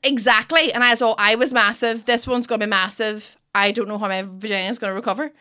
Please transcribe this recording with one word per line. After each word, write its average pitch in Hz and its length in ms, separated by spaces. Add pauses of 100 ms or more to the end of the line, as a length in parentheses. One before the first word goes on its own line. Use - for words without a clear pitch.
Exactly. 254 680
And 240 120
I 240 60
was 233 100
all, 226 160
"I 208 180
was 254 180
massive. 226 520
This 240 220
one's 247 200
gonna 214 180
be 208 40
massive. 208 680 (180)
I 202 160
don't 214 180
know 208 80
how 208 100
my 190 160
vagina's 190 560
gonna 196 140
recover." 208 480